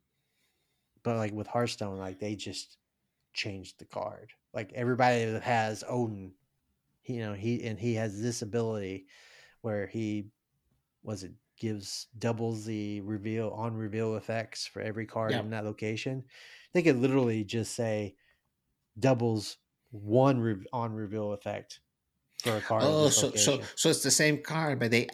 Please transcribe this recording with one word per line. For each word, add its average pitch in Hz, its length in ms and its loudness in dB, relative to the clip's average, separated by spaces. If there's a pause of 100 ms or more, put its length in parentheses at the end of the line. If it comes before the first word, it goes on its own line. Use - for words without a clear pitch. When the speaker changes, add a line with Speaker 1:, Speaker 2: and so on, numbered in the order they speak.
(1040)
Speaker 1:
but, 117 140 0
like, 107 160 -2
with 104 160 -6
Hearthstone, 113 500 -2
like, 95 220 -8
they 104 160 -4
just - 420 -10 (540)
changed 98 480 -10
the - 60 -20
card. - 460 -8 (200)
Like, 113 200 -6
everybody 123 520 4
that 110 180 -2
has 110 460 0
Odin, 107 440 -2 (720)
you 127 140 -6
know, 107 160 -4
he, 104 300 -2
and 110 140 -6
he 117 160 0
has 110 280 -2
this 117 200 -2
ability 107 640 -4 (540)
where 104 260 -2
he, 104 420 -4 (760)
was 104 180 -6
it, 90 100 -12 (240)
gives, 107 520 -6 (100)
doubles 113 460 0
the 104 380 -4
reveal, 107 480 -2
on 113 260 -4
reveal 110 400 -2
effects 110 500 -4
for - 160 -8
every 107 240 -6
card 110 240 -2
Speaker 2:
Yeah. 113 100 0
Speaker 1:
in 107 100 -6
that 110 140 -4
location. 110 600 -4 (480)
They 180 100 4
could 156 140 8
literally 120 480 4
just 107 300 -2
say, 107 420 -2 (840)
"Doubles 117 600 2 (340)
one 120 480 4
re-, 110 320 0
on 117 220 -2
reveal 104 380 -4
effect 101 460 -8 (640)
for 113 140 0
a 107 40 -2
card 110 220 0
of 135 60 6
Speaker 2:
Oh, 156 160 6
Speaker 1:
this 139 120 6
Speaker 2:
so, 135 200 4
so, 107 160 4
Speaker 1:
location." 120 240 -4
Speaker 2:
so 165 140 4
it's 156 120 2
the 135 80 2
same 151 320 4
card, 156 380 -2
but 117 100 2
they 120 240 6